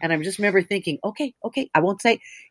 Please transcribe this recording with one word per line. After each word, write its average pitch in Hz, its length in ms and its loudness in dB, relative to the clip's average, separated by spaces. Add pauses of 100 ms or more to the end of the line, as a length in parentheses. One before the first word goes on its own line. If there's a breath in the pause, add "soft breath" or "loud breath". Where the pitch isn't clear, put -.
And 165 100 0
I 160 60 2
just 175 200 -4
remember 202 220 4
thinking, 175 440 -4
"Okay, 240 300 -4 (100)
okay, 262 300 -6
I 156 60 6
won't 190 220 0
say," 233 160 2 (320 loud breath)